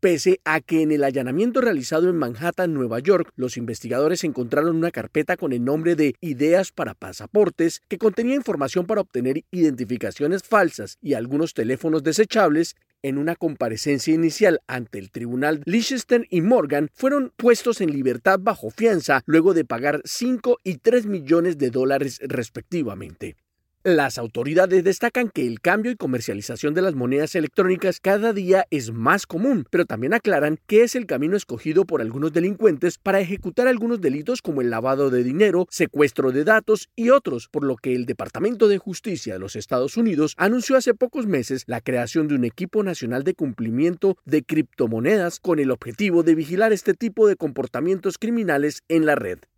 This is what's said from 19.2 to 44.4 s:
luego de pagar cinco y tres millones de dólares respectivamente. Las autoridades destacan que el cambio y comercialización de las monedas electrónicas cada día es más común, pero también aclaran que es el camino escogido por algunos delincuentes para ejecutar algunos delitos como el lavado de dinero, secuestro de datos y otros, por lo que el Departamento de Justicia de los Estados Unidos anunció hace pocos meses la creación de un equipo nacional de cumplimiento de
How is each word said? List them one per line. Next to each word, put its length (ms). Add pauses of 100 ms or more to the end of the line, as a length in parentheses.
luego 300
de 100
pagar 400
cinco 580
y 120
tres 320
millones 500
de 140
dólares 500
respectivamente. 1160 (500)
Las 300
autoridades 680
destacan 460
que 160
el 160
cambio 300
y 40
comercialización 760
de 80
las 140
monedas 400
electrónicas 640
cada 340
día 380
es 200
más 360
común, 420
pero 160
también 300
aclaran 500
que 160
es 140
el 100
camino 320
escogido 480
por 160
algunos 320
delincuentes 640
para 220
ejecutar 480
algunos 340
delitos 400
como 200
el 100
lavado 400
de 120
dinero, 460
secuestro 600
de 120
datos 520
y 160
otros, 360
por 160
lo 120
que 180
el 140
Departamento 600
de 120
Justicia 540
de 60
los 160
Estados 420
Unidos 400
anunció 400
hace 180
pocos 320
meses 400
la 120
creación 480
de 60
un 100
equipo 380
nacional 420
de 120
cumplimiento 880
de 180